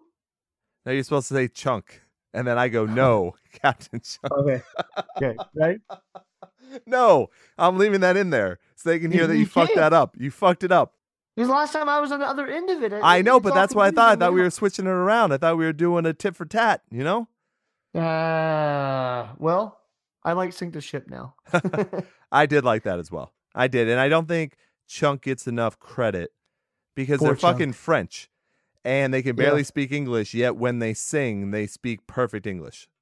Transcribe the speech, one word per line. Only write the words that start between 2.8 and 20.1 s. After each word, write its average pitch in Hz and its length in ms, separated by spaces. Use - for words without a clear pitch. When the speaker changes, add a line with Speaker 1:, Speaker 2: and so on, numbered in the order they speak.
Speaker 1:
"No, 110 480
<laughs> - 80
Captain 120 380
Chunk." - 320
Speaker 2:
Okay. 139 300
Okay. 120 200
Ready? 165 300
Speaker 1:
<laughs> - 40
No, 226 440
I'm 185 220
leaving 196 240
that 180 160
in 196 100
there 101 300
so - 140
they 165 80
can 165 120
hear 175 120
Speaker 2:
You, 165 60
Speaker 1:
that - 80
you - 40
Speaker 2:
you 214 60
Speaker 1:
fucked 170 220
Speaker 2:
can't. 440 100
Speaker 1:
that 156 160
up. 143 240
You 131 120
fucked 180 340
it 180 60
up. 160 220
Speaker 2:
Because 240 140
last 294 240
time 302 160
I 294 100
was 294 140
on 285 80
the 277 60
other 269 200
end 330 220
of 339 140
it. 208 100
Speaker 1:
I 180 260
Speaker 2:
It, 185 40
Speaker 1:
know, 240 160
Speaker 2:
it's 202 60
Speaker 1:
but 196 80
Speaker 2:
all - 40
Speaker 1:
that's 190 180
what 208 100
I - 20
Speaker 2:
confusing 196 100
Speaker 1:
thought. 226 160
I 208 40
thought 175 160
Speaker 2:
me - 20
Speaker 1:
we 185 80
Speaker 2:
now. 180 40
Speaker 1:
were 175 40
switching 196 340
it 190 60
around. 190 420
I 135 60
thought 165 180
we 160 80
were 160 80
doing 170 320
a 165 80
tit 180 240
for 175 80
tat, 214 460
you 117 120
know? 208 240
Speaker 2:
Uh, 143 1000
well, 185 420